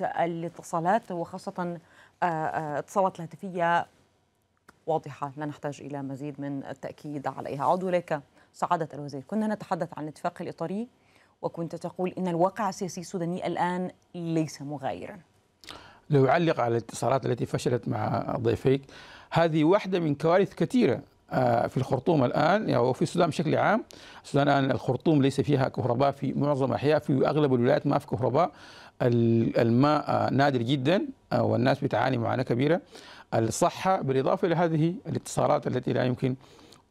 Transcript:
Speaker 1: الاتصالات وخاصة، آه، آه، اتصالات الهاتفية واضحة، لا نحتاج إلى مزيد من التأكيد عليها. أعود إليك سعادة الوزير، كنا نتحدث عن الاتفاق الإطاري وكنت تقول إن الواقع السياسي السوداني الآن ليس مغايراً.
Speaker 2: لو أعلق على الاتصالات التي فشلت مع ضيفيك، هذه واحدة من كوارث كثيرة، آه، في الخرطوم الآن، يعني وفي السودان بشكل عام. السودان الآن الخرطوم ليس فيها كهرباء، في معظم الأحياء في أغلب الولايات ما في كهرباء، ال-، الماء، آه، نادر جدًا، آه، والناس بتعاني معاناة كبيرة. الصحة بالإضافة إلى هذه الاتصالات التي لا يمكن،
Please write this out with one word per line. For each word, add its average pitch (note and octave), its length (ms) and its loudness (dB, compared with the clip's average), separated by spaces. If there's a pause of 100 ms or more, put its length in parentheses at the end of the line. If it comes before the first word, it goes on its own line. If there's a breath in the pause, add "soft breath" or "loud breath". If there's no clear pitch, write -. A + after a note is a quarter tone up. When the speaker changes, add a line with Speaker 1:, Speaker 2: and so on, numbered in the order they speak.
Speaker 1:
الاتصالات E3+ 1120 -2
وخاصة، F3 680 -8 (460 soft breath)
آه، - 20 2
آه، D#3 540 -2
اتصالات F#3 360 0
الهاتفية E3+ 720 -2 (1000)
واضحة، D3 500 -4
لا D3+ 80 -6
نحتاج D3 360 -8
إلى C#3 200 -10
مزيد C#3 400 -10
من C#3 220 -6
التأكيد - 640 -10
عليها. C3+ 360 -6
أعود F3 200 2
إليك F3 360 -2 (340 soft breath)
سعادة D#3+ 400 -2
الوزير، C#3 340 -10
كنا G#3+ 200 -2
نتحدث F#3 500 -4
عن D3 60 -8
الاتفاق E3+ 380 -8
الإطاري F3+ 460 -6 (540 soft breath)
وكنت E3 340 -6
تقول F3+ 420 -6
إن F#3 100 -2
الواقع F#3 420 0
السياسي F#3 320 -8
السوداني E3+ 460 -6
الآن F3+ 440 -2 (240)
ليس E3 460 -4
مغايراً. C3+ 580 -10 (880 loud breath)
Speaker 2:
لو C3+ 180 6
أعلق D#3+ 320 2
على A#2+ 120 0
الاتصالات A#2+ 540 -2
التي B2 200 -2
فشلت B2 420 -2
مع A2+ 500 -2
ضيفيك، A#2+ 440 2 (500 loud breath)
هذه D#3+ 320 4
واحدة F#3+ 360 2
من D#3 160 0
كوارث E3+ 400 2
كثيرة، F3 460 2 (300)
آه، A#2+ 360 2
في - 100 -8
الخرطوم C3+ 460 2
الآن، D#3+ 460 2
يعني C3 120 2
وفي B2+ 200 0
السودان E3+ 280 2
بشكل D3 260 0
عام. D#3+ 280 2 (400 loud breath)
السودان C#3+ 240 2
الآن C#3 240 4
الخرطوم C#3 500 2
ليس C3+ 200 2
فيها C3 280 2
كهرباء، B2 420 0
في C3+ 220 -4
معظم C#3 360 0
الأحياء D3 300 2
في C3 280 2
أغلب D3 260 2
الولايات B2+ 340 2
ما C#3+ 120 2
في - 80 -6
كهرباء، B2+ 440 0 (500 loud breath)
ال-، A#2 580 4
الماء، C3 480 4
آه، A2 260 0
نادر C3+ 280 2
جدًا، C#3+ 440 0 (280)
آه، A#2+ 100 2
والناس A#2 360 2
بتعاني B2+ 380 0
معاناة A#2 260 -2
كبيرة. C#3 380 0 (520 loud breath)
الصحة E3+ 680 0
بالإضافة C3+ 460 0
إلى E3 80 0
هذه E3 400 0 (120)
الاتصالات C#3 600 0
التي B2+ 260 -2
لا B2 100 2
يمكن، B2+ 320 -2 (560 loud breath)